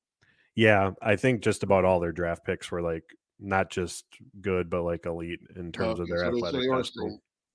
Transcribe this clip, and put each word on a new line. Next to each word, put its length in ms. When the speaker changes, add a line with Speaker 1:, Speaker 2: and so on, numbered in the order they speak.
Speaker 1:
Yeah, 360
I 140
think 260
just 220
about 220
all 140
their 120
draft 340
picks 260
were, 100
like, 220
not 300
just 360
good, 280
but, 140
like, 220
elite 360
in 160
terms 280
of 60
Speaker 2:
Okay, 60
Speaker 1:
their 80
Speaker 2:
so 120
they, 80
so 80
Speaker 1:
athletic 140
Speaker 2:
they 60
are 100
Speaker 1:
testing. 320
Speaker 2:
still 120